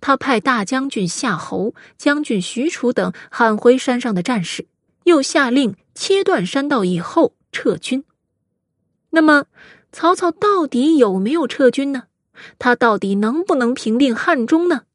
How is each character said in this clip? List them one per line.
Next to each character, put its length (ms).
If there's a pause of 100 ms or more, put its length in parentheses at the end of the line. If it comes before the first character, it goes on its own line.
他 160
派 240
大 240
将 240
军 180
夏 300
侯、 400 (200)
将 280
军 180
许 260
褚 240
等 200 (180)
喊 260
回 220
山 220
上 120
的 80
战 220
士， 240 (380)
又 180
下 260
令 280 (180)
切 300
断 200
山 240
道 160
以 140
后 380 (160)
撤 240
军。 260 (1080)
那 120
么， 220 (480)
曹 220
操 160
到 360
底 300
有 240
没 120
有 140
撤 240
军 220
呢？ 120 (540)
他 160
到 220
底 200
能 280
不 100
能 200
平 240
定 180
汉 300
中 200
呢？ 180 (100)